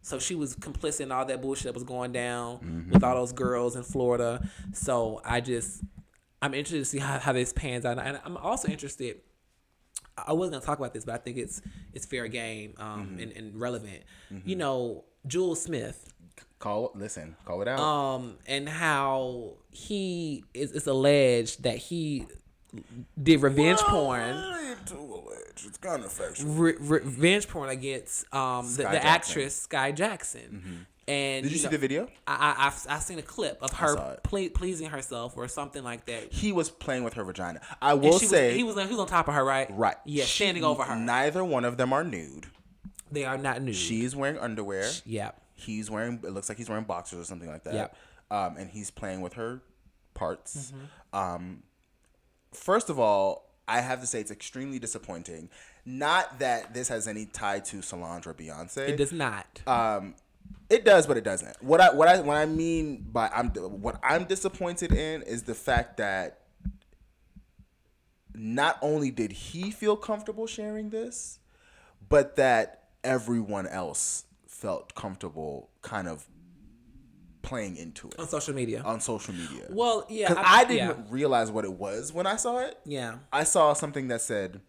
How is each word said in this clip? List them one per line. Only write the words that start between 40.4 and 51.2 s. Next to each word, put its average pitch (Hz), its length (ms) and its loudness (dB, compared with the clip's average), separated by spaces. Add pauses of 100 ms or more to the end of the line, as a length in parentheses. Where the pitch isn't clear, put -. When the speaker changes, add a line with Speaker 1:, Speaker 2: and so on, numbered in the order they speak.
Speaker 1:
standing 175 180 0
over 147 220 2
her. 131 100 -4
Speaker 2:
neither 131 500 2
one 135 200 2
of 120 140 0
them 127 140 2
are 151 120 2
nude. 80 420 -8 (640)
Speaker 1:
They 143 140 -4
are 131 140 -2
not 131 240 -2
nude. 123 120 -2
Speaker 2:
She's 113 400 -2
wearing 143 240 -2
underwear. 104 500 -4 (160)
Speaker 1:
Yep. 110 360 -8 (160)
Speaker 2:
He's 110 340 -8
wearing, 113 320 -4
it - 80 -8
looks 98 180 -6
like 107 80 -6
he's 120 140 -10
wearing 110 140 -4
boxers 87 340 -8
or 87 60 -12
something 85 260 -12
like 78 140 -14
that. 78 100 -6
Speaker 1:
Yep. - 220 -6 (340)
Speaker 2:
Um, 98 260 -2
and 92 140 -12
he's 101 220 -12
playing 95 280 -8
with 90 140 -8
her 120 280 -8 (520)
parts. 127 580 -8
Speaker 1:
Mm-hmm. 135 460 -10
Speaker 2:
Um, 90 440 -6 (920)